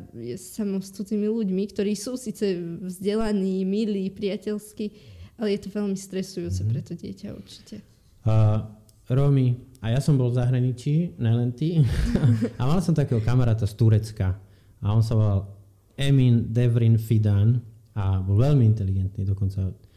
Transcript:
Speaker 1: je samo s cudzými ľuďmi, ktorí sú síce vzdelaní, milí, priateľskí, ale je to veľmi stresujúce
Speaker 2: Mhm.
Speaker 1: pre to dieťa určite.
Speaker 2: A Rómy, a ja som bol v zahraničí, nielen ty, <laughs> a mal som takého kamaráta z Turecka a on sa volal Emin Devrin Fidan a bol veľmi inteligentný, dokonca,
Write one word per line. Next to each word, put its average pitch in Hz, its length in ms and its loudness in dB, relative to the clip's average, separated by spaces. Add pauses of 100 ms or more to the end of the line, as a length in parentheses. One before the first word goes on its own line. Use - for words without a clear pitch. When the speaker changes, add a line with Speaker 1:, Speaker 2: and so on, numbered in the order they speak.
(160)
Speaker 1:
je 120 180 -10
samo 196 440 -8
s 190 120 -8
cudzými 208 380 -6
ľuďmi, 202 400 -2
ktorí 208 260 -4
sú 247 220 -8
síce 214 420 -4 (220)
vzdelaní, 190 840 -2
milí, 202 440 -2
priateľskí, 208 760 -8 (500)
ale 220 160 -4
je 208 80 -2
to 196 120 -14
veľmi 208 220 -4
stresujúce 180 720 -6
Speaker 2:
Mhm. 107 80 -2
Speaker 1:
pre 139 100 -4
to - 140 -12
dieťa 196 360 -14
určite. - 440 -20 (480)
Speaker 2:
A 107 420 2 (400)
Rómy, 135 480 2 (240)
a 110 160 -4
ja 131 60 0
som 143 160 2
bol 123 140 0
v 120 60 -2
zahraničí, 127 800 0
nielen 120 380 0
ty, 160 280 0 (360)
<laughs> 113 400 0
a - 60 -4
mal 156 180 2
som 165 120 0
takého 135 260 0
kamaráta 117 460 2
z - 100 -4
Turecka 107 640 2 (400)
a - 100 -6
on 107 140 4
sa 110 120 0
volal 104 280 2 (540)
Emin 127 520 4
Devrin 117 500 4
Fidan 110 600 4 (340)
a 95 280 0
bol 95 180 2
veľmi 139 260 4
inteligentný, 98 600 0
dokonca, 95 500 -2 (240)